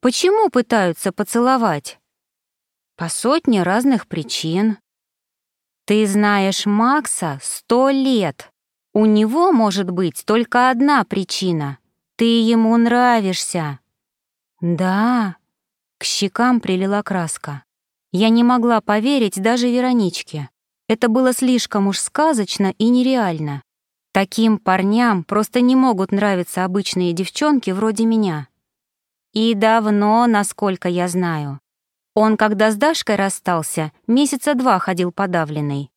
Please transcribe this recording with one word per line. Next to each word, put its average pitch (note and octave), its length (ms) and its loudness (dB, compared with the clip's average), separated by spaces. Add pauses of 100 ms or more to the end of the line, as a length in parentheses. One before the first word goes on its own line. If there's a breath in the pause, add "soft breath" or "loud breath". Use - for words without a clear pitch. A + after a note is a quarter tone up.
Почему F#4+ 500 2
пытаются G3+ 600 0
поцеловать?» A#3 840 -2 (960)
«По E3+ 120 -8
сотне B3 540 0
разных A3+ 440 0
причин». F3 720 -4 (1040)
«Ты G#3+ 220 0
знаешь G3+ 580 0
Макса G#3 800 -2
сто B3+ 480 0
лет. C4 640 -2 (400)
У G#3+ 140 2
него A3 440 2
может G3+ 400 0
быть F3+ 340 -4
только A#3+ 460 2
одна C4 340 2
причина. F3 760 -4 (380)
Ты A#3 240 2
ему A3+ 360 2
нравишься». A3+ 1040 0 (800)
«Да?» F#3+ 760 0 (640)
К - 20 -14
щекам A#3 560 0
прилила G3 440 -2
краска. D#3+ 580 -6 (480)
Я G#3 180 2
не A#3 140 4
могла A#3+ 380 2
поверить G#3+ 600 0
даже A#3+ 300 0
Вероничке. A#3 800 -2 (380)
Это A3+ 200 2
было B3+ 240 2
слишком A#3+ 540 0
уж G3 120 -2
сказочно A3 800 -2
и A3 140 2
нереально. G3 720 0 (500)
Таким G#3+ 460 2
парням G3 640 0
просто G#3+ 400 -2
не B3+ 140 4
могут A#3 340 2
нравиться G3 540 -2
обычные F3+ 500 -2
девчонки A#3 560 -2
вроде G#3+ 340 -2
меня. G3+ 440 -2 (840)
И A3 220 0
давно, G#3+ 720 2
насколько G#3 640 -2
я F3 160 -2
знаю. D#3+ 540 -4 (540)
Он, G#3+ 220 4
когда G#3+ 360 2
с G#3+ 40 -4
Дашкой C#4+ 380 0
расстался, F3 760 -4 (140)
месяца C#4 480 0
два B3 260 2
ходил F3+ 320 -4
подавленный. D3+ 840 -4